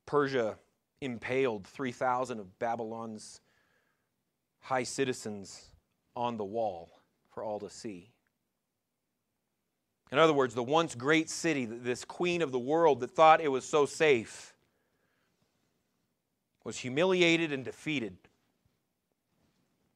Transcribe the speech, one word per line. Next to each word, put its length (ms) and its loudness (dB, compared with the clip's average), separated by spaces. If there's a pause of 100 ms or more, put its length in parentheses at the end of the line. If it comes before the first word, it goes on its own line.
Persia 520 0 (440)
impaled 640 -4
three 260 -8
thousand 480 -4
of 200 -16
Babylon's 840 -8 (1160)
high 240 -2
citizens 880 -6 (460)
on 220 -4
the 80 -4
wall 440 -4 (420)
for 120 -10
all 160 -6
to 100 -10
see. 420 -14 (2000)
In 100 0
other 140 8
words, 220 2
the 80 -2
once 320 0
great 340 2
city, 360 -2
th-, 160 -8
this 240 -4
queen 360 -2
of 120 -2
the 60 0
world 420 4
that 100 -6
thought 300 8
it 80 0
was 160 0
so 200 2
safe, 680 0 (2000)
was 140 -8
humiliated 760 2
and 140 -4
defeated. 500 -6 (1800)